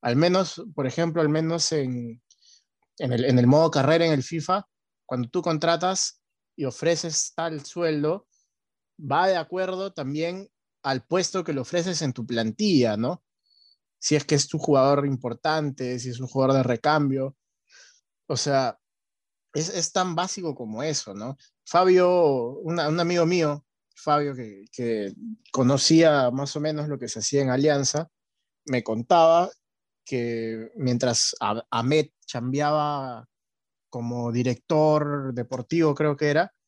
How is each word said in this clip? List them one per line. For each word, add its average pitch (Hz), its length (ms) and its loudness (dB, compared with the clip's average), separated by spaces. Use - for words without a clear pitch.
Al 120 140 0
menos, 175 460 2
por 139 120 -4
ejemplo, 165 340 -2
al 151 80 2
menos 160 420 -2
en, 123 500 -6
en 127 160 -2
el, 120 120 2
en 127 140 6
el 120 80 6
modo 156 240 6
carrera 156 340 4
en 165 60 2
el 139 120 0
fifa, 175 440 -4
cuando 123 240 -6
tú 180 120 -4
contratas 170 800 -2
y 151 80 -6
ofreces 156 720 -4
tal 160 300 -6
sueldo, 160 600 -2
va 151 280 0
de 190 100 2
acuerdo 185 560 -6
también 160 560 -6
al 135 220 -2
puesto 180 380 -2
que 165 100 -4
le 135 80 -4
ofreces 170 400 -2
en 139 120 -2
tu 117 120 -8
plantilla, 117 720 2
¿no? 131 260 -4
Si - 140 0
es 143 100 0
que 156 100 2
es 143 120 0
tu - 120 -6
jugador 139 460 4
importante, 135 920 -4
si 123 100 -10
es 120 120 -10
un 127 60 -10
jugador 135 280 2
de 131 80 4
recambio. 135 720 0
O 135 100 -4
sea, 135 400 0
es, 160 160 -4
es 170 220 -6
tan 185 240 -2
básico 175 400 -6
como 113 280 -10
eso, 147 300 -6
¿no? 113 240 -10
Fabio, 175 960 4
una, 165 280 -2
un 160 120 0
amigo 170 260 2
mío, 160 400 0
Fabio, 147 400 -2
que, 107 380 -14
que 110 420 -4
conocía 139 800 4
más 139 240 -6
o 151 60 -6
menos 151 260 -4
lo 147 100 -6
que 127 120 -10
se - 100 -10
hacía 139 220 0
en 135 80 0
Alianza, 143 600 0
me 123 180 -2
contaba 165 680 4
que 113 720 -6
mientras 123 640 0
A-, 104 280 -2
Ahmed 143 380 0
chambeaba 139 1040 -4
como 120 420 -6
director 143 1040 0
deportivo, 131 600 -2
creo 151 220 0
que 147 140 0
era 160 240 0